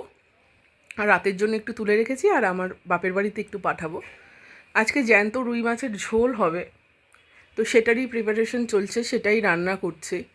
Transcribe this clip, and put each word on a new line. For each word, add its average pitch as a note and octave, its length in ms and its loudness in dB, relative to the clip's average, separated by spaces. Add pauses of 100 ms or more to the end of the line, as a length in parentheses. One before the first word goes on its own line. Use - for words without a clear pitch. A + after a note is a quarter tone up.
(960)
আর G#3 120 0
রাতের F#3+ 280 4
জন্য G#3+ 200 0
একটু A3 160 -6
তুলে G#3 240 0
রেখেছি, B3+ 340 2
আর C#4+ 140 4
আমার F#3 240 0 (180)
বাপের F3+ 260 0
বাড়িতে G3+ 280 -2
একটু G3+ 180 -8
পাঠাবো। E3 400 -4 (760)
আজকে A3 280 2
জ্যান্ত G#3+ 340 4
রুই A#3+ 260 -2
মাছের A#3 340 -2
ঝোল A#3 380 0
হবে, F3 280 0 (960)
তো A3 80 0
সেটারই A#3 420 2
প্রিপারেশন A3+ 600 -2
চলছে, G#3+ 380 -2
সেটাই A3 360 0
রান্না F#3 360 0
করছে। F3+ 480 -6 (100)